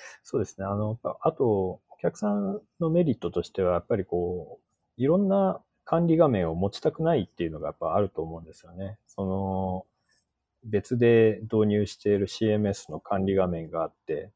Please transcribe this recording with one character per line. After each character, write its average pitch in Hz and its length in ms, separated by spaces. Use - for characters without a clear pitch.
そ - 140
う 113 40
で 95 40
す - 140
ね。 95 60
あ 101 100
の、 107 240
あ 165 100
と、 139 140
お 95 560
客 175 160
さ 208 120
ん 202 320
の 160 100
メ 170 140
リ 143 120
ッ - 40
ト 85 120
と 90 120
し - 60
て - 120
は、 90 120
や 85 60
っ - 80
ぱ 107 100
り 95 80
こ 87 540
う、 117 40
い 127 40
ろ 160 120
ん 202 100
な 190 340
管 170 240
理 160 100
画 165 100
面 95 220
を 80 60
持 95 160
ち - 100
た 156 100
く 160 120
な 165 120
い 104 160
っ - 40
て - 80
い 85 40
う 80 40
の 78 80
が 76 80
や 76 60
っ - 60
ぱ 80 140
あ 98 80
る 98 80
と 80 140
思 82 160
う - 20
ん 82 40
で 80 80
す - 120
よ 85 80
ね。 98 320
そ - 200
の、 95 600
別 107 340
で 113 460
導 110 240
入 104 180
し - 100
て - 140
い 104 80
る 98 100
シ - 200
ー 107 60
エ 107 40
ム 104 120
エ 101 40
ス - 160
の 76 100
管 95 240
理 95 120
画 92 120
面 82 220
が 80 140
あ 78 40
っ - 60
て、 80 280